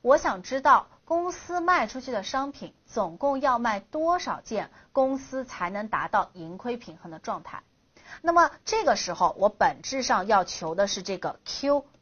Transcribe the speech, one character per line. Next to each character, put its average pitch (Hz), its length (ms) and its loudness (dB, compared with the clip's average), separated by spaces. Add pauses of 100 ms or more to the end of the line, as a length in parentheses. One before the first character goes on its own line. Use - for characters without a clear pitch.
我 269 160 6
想 196 240 -2
知 262 200 -6
道 269 260 6 (160)
公 349 280 -2
司 349 280 -6
卖 339 260 2
出 262 140 -10
去 254 120 -10
的 202 120 -2
商 277 280 -4
品 - 220 -16 (140)
总 180 300 -4
共 277 220 0
要 254 200 2
卖 220 200 -2
多 330 380 0
少 254 240 -6
件， 196 300 -6 (200)
公 269 280 2
司 262 260 -8
才 180 240 -6
能 208 180 -6
达 160 200 -2
到 196 260 0
盈 170 240 -12
亏 240 200 -6
平 165 200 -16
衡 170 140 -18
的 156 80 -16
状 196 240 -8
态。 - 180 -14 (600)
那 330 100 0
么 330 180 6 (160)
这 440 180 0
个 254 120 4
时 180 180 -4
候， 175 240 2
我 202 120 4
本 170 320 0
质 262 200 -6
上 214 240 0
要 202 180 4
求 165 300 -6
的 196 140 2
是 196 160 -4
这 190 140 -6
个 - 260 -8
Q， 285 420 0 (160)